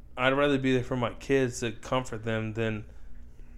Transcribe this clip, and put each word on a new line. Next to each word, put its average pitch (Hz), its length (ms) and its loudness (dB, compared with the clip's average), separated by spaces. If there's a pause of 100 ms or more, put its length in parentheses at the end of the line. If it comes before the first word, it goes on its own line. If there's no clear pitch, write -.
(180)
I'd 127 160 4
rather 143 240 4
be 131 160 4
there 123 100 4
for 127 140 -2
my 117 160 0
kids 131 460 2
to 117 120 -2
comfort 120 540 -4
them 110 280 0
than, 110 300 0 (760)